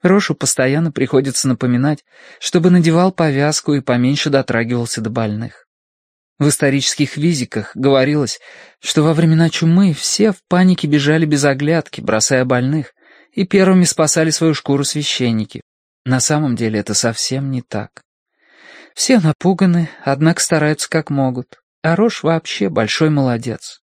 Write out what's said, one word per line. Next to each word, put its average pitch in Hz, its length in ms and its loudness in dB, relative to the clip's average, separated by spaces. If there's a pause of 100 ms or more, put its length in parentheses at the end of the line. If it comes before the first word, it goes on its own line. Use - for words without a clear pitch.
Рошу 190 320 2
постоянно 143 580 -2
приходится 135 560 0
напоминать, 127 560 0 (360)
чтобы 180 300 2
надевал 175 420 4
повязку 151 640 0
и 139 60 0
поменьше 131 480 0
дотрагивался 120 720 -2
до 110 100 -6
больных. 110 560 -6 (720)
В 143 100 2
исторических 139 680 -2
визиках 143 580 -2
говорилось, 135 680 0 (400)
что - 220 0
во 160 120 2
времена 160 340 4
чумы 170 460 2
все - 380 0
в - 160 -10
панике 180 380 2
бежали 147 380 2
без 147 200 0
оглядки, 147 580 -2
бросая 123 420 0
больных, 127 480 -2 (400)
и 196 140 -2
первыми 190 380 4
спасали 160 460 0
свою 160 220 0
шкуру 143 320 -2
священники. 120 760 -4 (420)
На 127 160 0
самом 147 360 0
деле 110 240 -2
это 104 120 -6
совсем 131 580 -4
не 127 120 -6
так. - 400 -12 (920)
Все 254 260 2
напуганы, 170 680 0 (160)
однако 147 380 0
стараются 151 480 -2
как 160 180 -4
могут. 131 520 -4 (260)
А 165 80 2
Рош 214 300 -2
вообще 165 440 -2
большой 156 420 0
молодец. 123 800 -4